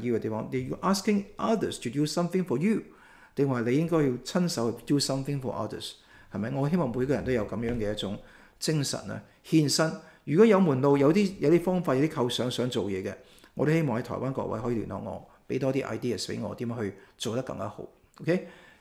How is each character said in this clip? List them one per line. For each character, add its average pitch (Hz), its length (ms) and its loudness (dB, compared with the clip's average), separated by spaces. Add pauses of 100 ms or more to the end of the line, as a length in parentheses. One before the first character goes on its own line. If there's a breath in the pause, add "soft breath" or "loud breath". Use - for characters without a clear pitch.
要 120 160 0
嘅 - 20 0
地 110 100 -4
方。 110 220 -6
你 131 180 -4
要 143 100 -6
asking 202 440 0 (140)
others 190 440 -2
to 120 100 -4
do 143 140 0
something 175 400 0
for 123 140 0
you， 190 220 2 (560 loud breath)
定 139 120 2
話 123 120 0
你 123 160 2
應 165 100 2
該 165 120 2
要 151 40 4
親 143 460 0
手 117 240 -2
do - 260 0
something 135 420 -2
for 127 120 -4
others， 110 400 -8 (400 loud breath)
係 101 60 -6
咪？ 107 120 -2
我 139 180 0
希 175 80 0
望 147 140 0
每 127 160 -2
個 139 80 2
人 90 100 -2
都 127 60 -2
有 110 160 0
噉 - 120 -8
樣 117 180 -2
嘅 107 160 -2
一 - 20 -6
種 104 240 -4 (400 loud breath)
精 156 240 0
神 - 160 -2 (100)
啊， 104 140 -8 (240 soft breath)
獻 156 220 4
身。 160 240 2 (320 loud breath)
如 143 140 2
果 214 60 10
有 208 140 8
門 151 220 4
路， 143 160 6
有 139 160 6
啲， 196 260 2
有 143 120 4
啲 165 100 6
方 185 200 0
法， 147 140 0
有 135 120 2
啲 - 20 2
構 123 200 0
想 120 220 -2
想 120 180 -2
做 110 180 -2
嘢 98 140 -4
嘅， 95 140 -6 (400 loud breath)
我 - 100 0
都 147 60 4
希 165 120 4
望 127 180 0
喺 - 20 -2
台 - 140 -8
灣 123 160 -4
各 107 120 -4
位 101 140 -4
可 120 140 -2
以 117 40 -2
聯 98 120 -4
絡 98 140 -6
我， - 240 -10 (220 soft breath)
畀 127 100 -2
多 135 140 0
啲 139 120 -2
ideas 113 420 -4
畀 113 140 -6
我， 101 140 -8
點 120 140 -6
樣 117 120 -6
去 101 140 -4 (240 loud breath)
做 110 160 -4
得 131 80 -2
更 - 160 -10
加 98 100 -6
好。 - 140 -14 (380)
OK， 175 260 0 (340 loud breath)